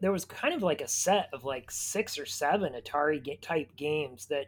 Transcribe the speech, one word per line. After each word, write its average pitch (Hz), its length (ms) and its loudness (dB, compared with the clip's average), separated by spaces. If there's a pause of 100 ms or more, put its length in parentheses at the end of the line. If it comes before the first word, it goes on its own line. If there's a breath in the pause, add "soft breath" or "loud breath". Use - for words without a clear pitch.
there 190 100 4
was 190 140 0
kind - 280 0
of, 302 80 -2
like, 160 200 2
a 123 60 -6
set 185 460 2
of, 123 100 -10
like, 131 280 -4
six - 480 -4
or 139 60 -6
seven 156 480 2
Atari 147 500 2
ga-, 139 140 -6
type - 380 -2
games 147 520 -2
that 143 200 -2